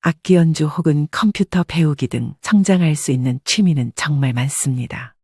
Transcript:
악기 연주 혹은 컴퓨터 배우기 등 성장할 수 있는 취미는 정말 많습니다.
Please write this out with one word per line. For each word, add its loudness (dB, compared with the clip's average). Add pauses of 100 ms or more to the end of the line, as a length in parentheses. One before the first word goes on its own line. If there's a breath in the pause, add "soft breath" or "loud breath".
악기 0
연주 2
혹은 0
컴퓨터 0
배우기 0
등 -6
성장할 2
수 -4
있는 0
취미는 0
정말 -2
많습니다. -4